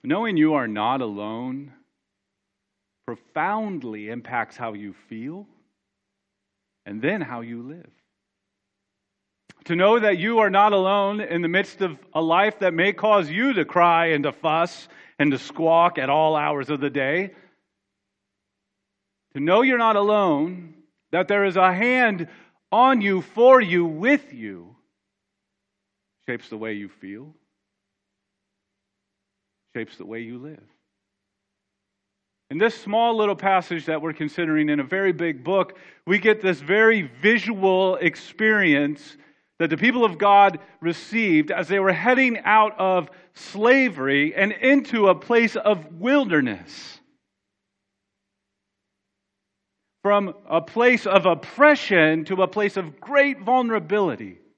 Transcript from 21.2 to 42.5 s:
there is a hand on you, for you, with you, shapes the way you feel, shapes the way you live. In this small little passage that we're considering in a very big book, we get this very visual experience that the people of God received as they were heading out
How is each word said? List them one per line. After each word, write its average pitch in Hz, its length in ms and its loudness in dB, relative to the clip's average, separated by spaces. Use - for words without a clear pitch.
there 202 180 2
is 185 120 -2
a 185 160 4
hand 220 540 0
on 254 300 4
you, 196 200 -2
for 254 380 6
you, 175 260 0
with 196 480 -2
you, 101 420 -16
shapes 120 220 -10
the 110 80 -14
way 110 160 -8
you 101 160 -12
feel, 107 440 -18
shapes 110 220 -12
the 90 80 -18
way 110 140 -14
you 117 180 -14
live. 147 260 -20
In 147 80 -8
this 226 160 0
small 233 420 -2
little 208 180 0
passage 180 500 -2
that 160 160 -4
we're 156 120 -6
considering 156 560 -2
in 147 100 0
a 139 40 -4
very 190 280 -2
big 160 320 -4
book, 180 340 -2
we 196 140 0
get 214 220 2
this 185 180 0
very 208 440 2
visual 190 920 0
experience 160 1200 -2
that 165 100 0
the 156 80 -2
people 240 260 2
of 185 140 0
God 202 420 4
received 165 680 0
as 170 180 -6
they 196 120 0
were 190 140 2
heading 240 460 2
out 214 380 2